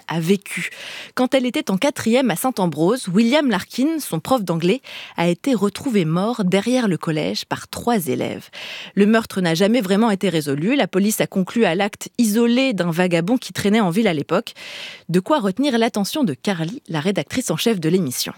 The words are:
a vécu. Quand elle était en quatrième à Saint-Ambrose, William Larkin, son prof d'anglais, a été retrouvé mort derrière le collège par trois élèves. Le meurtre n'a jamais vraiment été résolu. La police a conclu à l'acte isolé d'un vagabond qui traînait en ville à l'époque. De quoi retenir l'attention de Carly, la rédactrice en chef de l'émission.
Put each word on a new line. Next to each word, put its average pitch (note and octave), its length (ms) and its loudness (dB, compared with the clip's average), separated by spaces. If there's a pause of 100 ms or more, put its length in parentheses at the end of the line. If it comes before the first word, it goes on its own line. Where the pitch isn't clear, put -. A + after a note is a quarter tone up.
a D#3+ 120 -2
vécu. F3 500 0 (460)
Quand B3+ 180 0
elle B3+ 140 2
était - 240 -4
en F#3+ 60 2
quatrième B3+ 520 2
à E3+ 60 0
Saint-Ambrose, F#3 720 0
William A#3 420 4
Larkin, B3+ 500 0
son E3 200 -4
prof B3+ 240 0
d'anglais, F3 380 0 (360)
a E3+ 100 2
été G3+ 280 0
retrouvé G3+ 500 0
mort G3 400 0
derrière A3 420 2
le E3 100 2
collège E3 480 -4
par - 240 -8
trois A3 380 0
élèves. B2+ 420 -4 (440)
Le G3+ 140 4
meurtre A3 340 2
n'a E3 140 2
jamais G3+ 260 2
vraiment G3+ 300 2
été F#3+ 180 0
résolu. D#3 460 0
La A#3 120 2
police G3+ 320 0
a D#3 60 0
conclu G3+ 400 0
à E3 80 2
l'acte G3 360 -4 (100)
isolé A#3 540 2
d'un F3 180 0
vagabond E3+ 460 2
qui - 160 -12
traînait G#3 280 2
en F#3+ 80 2
ville G#3+ 180 2
à F3+ 60 2
l'époque. D#3 400 -2 (560)
De E3+ 100 2
quoi D4+ 200 2
retenir A#3 400 0
l'attention A3+ 440 0
de D#3 120 0
Carly, F#3 520 -4
la D#3+ 120 -4
rédactrice F#3+ 500 -2
en D#3+ 80 -2
chef A3+ 220 0
de D#3 100 0
l'émission. D#3+ 480 -2